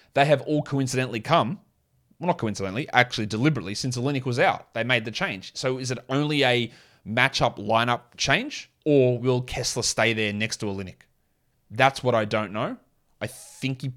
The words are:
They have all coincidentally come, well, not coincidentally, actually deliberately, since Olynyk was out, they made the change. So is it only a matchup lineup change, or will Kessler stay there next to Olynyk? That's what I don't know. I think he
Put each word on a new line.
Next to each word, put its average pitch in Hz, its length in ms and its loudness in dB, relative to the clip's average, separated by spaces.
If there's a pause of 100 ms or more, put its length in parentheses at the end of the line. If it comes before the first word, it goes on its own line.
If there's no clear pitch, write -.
(140)
They 139 100 6
have 147 160 4
all - 220 -2
coincidentally 127 560 -2
come, 135 400 0 (580)
well, 165 100 -4
not 175 120 0
coincidentally, 101 540 -4
actually 120 340 4
deliberately, 107 480 0
since 127 200 -4
Olynyk 127 300 -2
was 123 140 -2
out, 170 340 0
they 113 100 -4
made 120 220 0
the 117 60 -6
change. 113 440 -6
So 131 220 -2
is 127 140 -6
it 120 80 -6 (100)
only 147 340 2
a 123 280 2 (360)
matchup 123 500 0
lineup 113 440 0 (160)
change, 202 540 -2 (140)
or 127 340 4
will 123 220 2
Kessler 123 420 -4
stay 113 300 2
there 107 200 0
next 107 240 -4
to 110 80 -6
Olynyk? 98 360 -8 (720)
That's 131 300 2
what 123 100 4
I 110 120 4
don't 107 260 -2
know. 139 240 -4 (460)
I 107 60 -4
think - 540 -8
he 131 160 -6